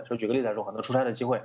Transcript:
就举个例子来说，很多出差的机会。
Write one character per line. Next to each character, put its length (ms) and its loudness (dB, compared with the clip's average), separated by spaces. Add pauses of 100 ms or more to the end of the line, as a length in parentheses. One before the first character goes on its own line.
就 80 -2
举 100 0
个 60 2
例 80 4
子 60 0
来 60 0
说， 80 -2
很 120 -6
多 100 -4
出 80 -4
差 140 4
的 80 0
机 100 -2
会。 220 0